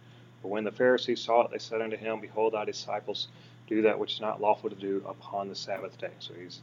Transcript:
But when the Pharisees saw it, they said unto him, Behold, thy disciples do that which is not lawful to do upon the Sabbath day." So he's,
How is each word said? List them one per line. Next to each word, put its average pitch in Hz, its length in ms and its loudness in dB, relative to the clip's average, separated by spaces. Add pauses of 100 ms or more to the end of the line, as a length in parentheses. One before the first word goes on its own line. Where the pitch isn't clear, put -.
(420)
But 95 80 -10
when 107 140 -2
the 104 80 -2
Pharisees 123 500 4
saw 117 220 6
it, - 80 0
they 110 80 -6
said 113 220 -4
unto 110 160 -4
him, 110 220 -4
Behold, 110 340 2
thy 104 120 -2
disciples 104 600 -6 (400)
do 110 160 2
that 107 160 6
which 104 140 -2
is - 80 -6
not 107 200 -4
lawful 107 300 2
to 101 40 -12
do 98 320 -2
upon 98 420 -6
the 95 60 -10
Sabbath 95 440 -6
day." 90 180 -6
So - 160 -14
he's, 87 300 -14